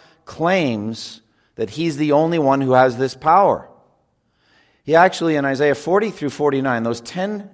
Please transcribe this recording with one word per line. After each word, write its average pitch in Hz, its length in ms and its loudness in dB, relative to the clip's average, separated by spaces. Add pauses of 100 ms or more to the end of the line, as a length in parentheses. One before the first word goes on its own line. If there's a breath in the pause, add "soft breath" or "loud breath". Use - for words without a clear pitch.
(240 soft breath)
claims 123 960 -4 (340)
that 107 140 -4
he's 151 260 -4
the 147 160 0
only 165 260 2
one 139 220 2
who 131 120 0
has 127 240 4
this 131 180 -4
power. 165 540 2 (1160)
He 147 120 0
actually, 165 400 4
in 139 80 0
Isaiah 139 300 2
forty 190 360 0
through 147 200 -8
forty-nine, 135 540 -2
those 117 160 -4
ten 202 540 -8